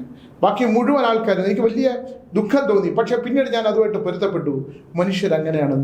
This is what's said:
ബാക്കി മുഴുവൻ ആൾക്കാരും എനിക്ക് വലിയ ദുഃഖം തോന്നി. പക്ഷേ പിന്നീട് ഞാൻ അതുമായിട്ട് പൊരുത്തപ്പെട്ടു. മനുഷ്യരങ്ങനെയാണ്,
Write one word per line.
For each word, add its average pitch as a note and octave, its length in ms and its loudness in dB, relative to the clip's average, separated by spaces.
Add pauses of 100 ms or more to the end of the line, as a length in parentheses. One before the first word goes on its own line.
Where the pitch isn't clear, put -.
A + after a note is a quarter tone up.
(420)
ബാക്കി G3+ 220 2 (100)
മുഴുവൻ C4 340 2
ആൾക്കാരും A3 380 0
എനിക്ക് G#3+ 220 0
വലിയ C4 200 0 (480)
ദുഃഖം G#3+ 320 2
തോന്നി. F#3 300 2
പക്ഷേ A#3 260 0
പിന്നീട് B3+ 320 0
ഞാൻ A3 140 0
അതുമായിട്ട് G#3+ 340 0
പൊരുത്തപ്പെട്ടു. E3+ 480 -2 (460)
മനുഷ്യരങ്ങനെയാണ്, D#3+ 840 0